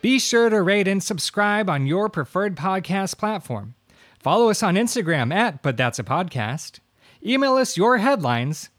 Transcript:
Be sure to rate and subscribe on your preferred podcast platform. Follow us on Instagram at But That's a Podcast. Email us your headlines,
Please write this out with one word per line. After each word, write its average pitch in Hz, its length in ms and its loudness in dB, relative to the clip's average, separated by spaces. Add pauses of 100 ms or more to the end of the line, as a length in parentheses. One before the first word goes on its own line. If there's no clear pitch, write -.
Be 254 160 4
sure 233 320 2
to 214 120 2
rate 196 260 2
and 196 140 0
subscribe 208 680 -2
on 139 160 0
your 190 220 0
preferred 185 480 -4
podcast 190 640 -2
platform. 127 560 -6 (460)
Follow 220 300 2
us 202 120 0
on 185 120 2
Instagram 170 580 0
at 196 300 0
But 135 140 -2
That's 123 220 0
a 120 60 -6
Podcast. 131 760 -6 (440)
Email 269 300 2
us 262 220 0
your 226 220 4
headlines, 151 720 0 (100)